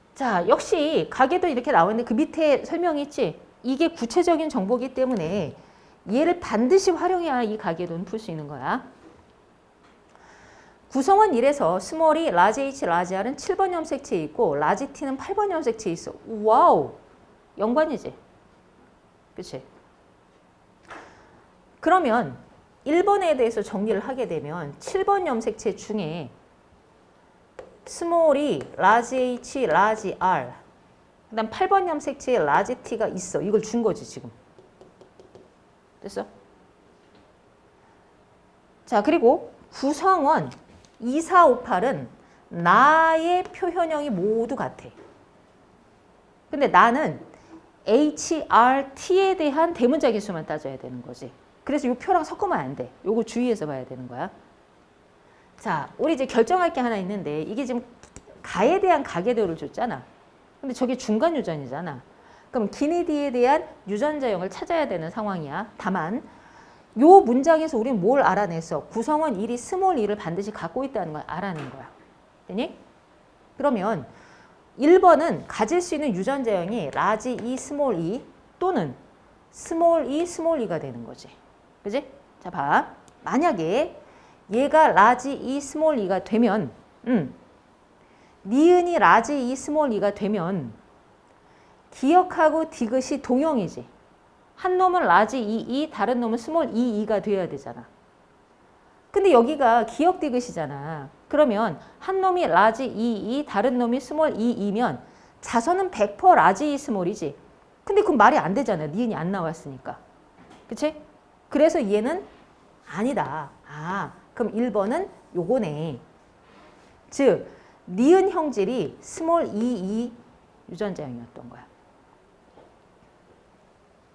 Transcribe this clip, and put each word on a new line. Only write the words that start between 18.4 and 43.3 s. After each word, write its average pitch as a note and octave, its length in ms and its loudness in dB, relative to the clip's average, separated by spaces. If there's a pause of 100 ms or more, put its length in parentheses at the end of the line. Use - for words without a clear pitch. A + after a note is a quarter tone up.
그치? C3 260 -14 (2250)
그러면 A#3+ 560 2 (480)
일 E4 180 2
번에 F#4+ 320 2
대해서 A#3 260 -2
정리를 G3+ 380 -4
하게 A#3+ 300 -6
되면 D3+ 500 -8
칠 - 240 -4
번 G4 240 0
염색체 A3 480 -4
중에 E3+ 560 -8 (1500)
스몰 E4+ 520 2
E, C4+ 260 -2 (140)
라지 A#3 400 4
H, B3+ 480 -4
라지 G3 520 2
R, D3+ 360 0 (760)
그다음 A3 220 -6
팔 F#4 180 -2
번 G4 180 2
염색체에 C#4+ 520 -2
라지 E3+ 420 2
T가 G#3+ 260 -4
있어. F3 360 -6
이걸 G#3 180 2
준 A#3 220 -4
거지, F#3 200 -2
지금. B2 280 -16 (1700)
됐어? G3+ 240 -10 (2500)
자, G#3 160 2
그리고 D4 480 4 (200)
구성원 D4 800 0 (500)
이, B3+ 220 -2
사, F4 240 6
오, B3 160 4
팔은 F#3+ 480 -2 (400)
나의 D#4+ 920 4